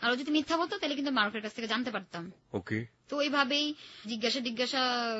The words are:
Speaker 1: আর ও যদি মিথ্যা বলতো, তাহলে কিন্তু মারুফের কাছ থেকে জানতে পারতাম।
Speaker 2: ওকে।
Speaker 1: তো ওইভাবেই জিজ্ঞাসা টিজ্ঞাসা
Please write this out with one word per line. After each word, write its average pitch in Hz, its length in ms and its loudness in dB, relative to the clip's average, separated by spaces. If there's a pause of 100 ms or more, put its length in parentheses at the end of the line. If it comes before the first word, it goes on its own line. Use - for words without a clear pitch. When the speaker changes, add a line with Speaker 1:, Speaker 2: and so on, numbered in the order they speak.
Speaker 1:
আর 233 100 4
ও 247 40 4
যদি 277 160 -2
মিথ্যা 302 260 4
বলতো, 359 200 0
তাহলে 294 180 -2
কিন্তু 285 160 0
মারুফের 214 300 2
কাছ 214 120 -6
থেকে 226 140 -6
জানতে 226 240 0
পারতাম। 185 400 -6 (220)
Speaker 2:
ওকে। 110 320 -2 (240)
Speaker 1:
তো 285 80 -2
ওইভাবেই 285 560 2 (320)
জিজ্ঞাসা 233 340 0
টিজ্ঞাসা 247 420 0 (380)